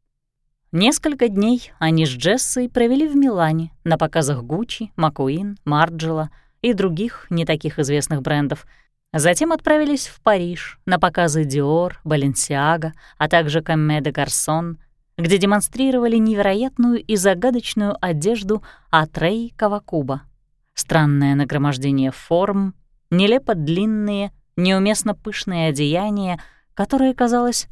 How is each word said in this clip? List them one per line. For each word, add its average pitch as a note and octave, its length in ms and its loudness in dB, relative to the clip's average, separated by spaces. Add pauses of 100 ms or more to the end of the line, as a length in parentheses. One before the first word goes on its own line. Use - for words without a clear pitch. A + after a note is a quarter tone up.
(720)
Несколько B3 580 0
дней G#3+ 500 0
они D#3+ 260 2
с C#3+ 40 -2
Джессой G3+ 580 -2
провели B3+ 400 2
в D4 80 -2
Милане E3 560 2 (140)
на D#3+ 120 2
показах D3 460 -2
Гуччи, F#3+ 540 -6
Маккуин, D#3 680 -2
Марджела D#3+ 680 -2 (320)
и A#3+ 120 2
других F#3+ 560 -4
не E3 160 0
таких D#3 340 -2
известных C#3+ 420 -2
брендов. C#3+ 440 -2 (480)
Затем F3 400 2
отправились D4+ 540 0
в - 120 -20
Париж F3+ 680 0
на F3+ 140 2
показы E3 440 2
Dior, D3 500 0 (100)
Balenciaga, D3+ 880 0 (260)
а D#3 120 0
также D#3+ 300 2
Comme D3+ 420 0
des C#3+ 100 -2
Garçons, D#3+ 640 -2 (420)
где E3+ 200 2
демонстрировали A#3 800 2
невероятную A3 840 0
и G#3+ 140 -2
загадочную G3+ 840 0
одежду G3 600 -2 (280)
от D#3 280 0
Рэй A3 380 -2
Кавакуба. E3 680 -4 (500)
Странное C#3+ 640 2
нагромождение C#3 760 0
форм, G3 640 -2 (340)
нелепо G#3 460 2
длинные, G3+ 800 -2 (240)
неуместно F#3+ 580 2
пышные F3 540 -4
одеяния, F3 720 -2 (320)
которые, C4 400 0
казалось, A#3+ 580 0